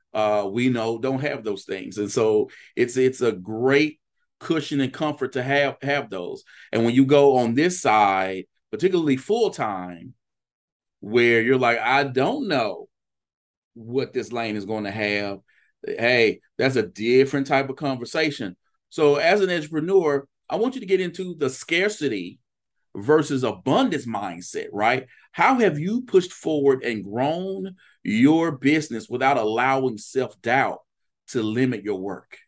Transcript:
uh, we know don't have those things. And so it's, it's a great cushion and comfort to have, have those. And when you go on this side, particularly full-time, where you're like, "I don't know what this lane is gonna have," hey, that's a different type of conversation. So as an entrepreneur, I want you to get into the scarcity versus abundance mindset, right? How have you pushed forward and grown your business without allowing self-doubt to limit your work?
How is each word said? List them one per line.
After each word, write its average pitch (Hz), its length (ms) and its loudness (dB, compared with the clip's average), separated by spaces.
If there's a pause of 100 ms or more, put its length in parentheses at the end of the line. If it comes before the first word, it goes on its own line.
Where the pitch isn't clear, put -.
(140)
uh, 104 360 0
we 120 180 0
know 113 300 -2
don't 131 220 -4
have 139 220 -6
those 104 220 -6
things. 95 340 -10
And 104 120 -4
so 107 400 2 (260)
it's, 120 200 0
it's 127 260 2
a 113 100 2
great 123 640 0 (400)
cushion 151 420 -2
and 131 120 0
comfort 143 400 -4
to 127 100 -4
have, 139 400 0
have 135 280 -4
those. 92 340 -10 (280)
And 113 120 2
when 117 100 2
you 135 120 6
go 143 320 6
on 117 160 2
this 175 260 0
side, 95 640 2 (260)
particularly 156 460 2
full-time, 104 960 -4 (840)
where 117 420 2
you're 131 160 2
like, 117 200 2
"I 131 260 2
don't 165 440 -2
know 110 400 -2 (840)
what 117 380 -6
this 110 200 -6
lane 113 240 -4
is 98 80 -6
gonna 107 260 -4
have," 101 480 -2 (480)
hey, 117 540 2 (180)
that's 127 180 0
a 110 60 2
different 131 640 2
type 135 240 0
of 131 60 -8
conversation. 135 800 -4 (320)
So 147 280 4
as 180 240 2
an 185 100 2
entrepreneur, 160 760 0 (220)
I 156 80 -2
want 247 180 -2
you 254 60 -10
to 202 60 -12
get 185 140 2
into 180 360 -6
the 143 120 -2
scarcity 135 920 -4 (540)
versus 143 500 2
abundance 135 600 0
mindset, 95 680 -8
right? 117 340 0 (240)
How 220 300 2
have 170 180 2
you 214 240 -4
pushed 180 300 2
forward 139 520 0
and 110 200 -4
grown 185 720 -6 (260)
your 156 500 4
business 135 560 -2
without 131 300 2
allowing 123 600 0
self-doubt 120 800 -2 (480)
to 117 140 -4
limit 110 420 -2
your 101 160 -4
work? - 480 -12